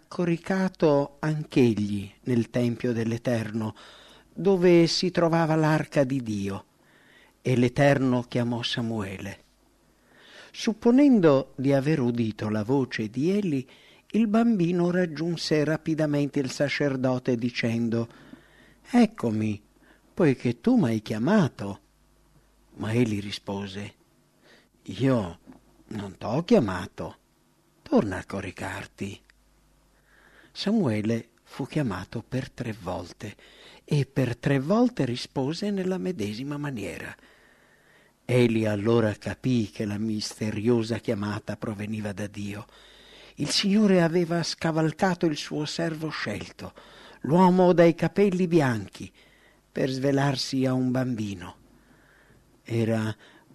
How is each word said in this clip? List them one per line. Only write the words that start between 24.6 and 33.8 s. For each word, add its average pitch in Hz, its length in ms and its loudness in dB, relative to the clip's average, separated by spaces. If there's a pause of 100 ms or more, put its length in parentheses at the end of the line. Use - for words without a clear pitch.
"Io 104 560 -2 (480)
non 101 300 -12
t'ho 123 260 -4
chiamato, 98 760 0 (640)
torna 117 340 0
a 87 80 -10
coricarti." 98 920 -10 (1300)
Samuele 113 800 -2 (140)
fu - 220 -10
chiamato 113 560 -6
per 131 300 -8
tre 117 260 -10
volte 90 560 -10 (520)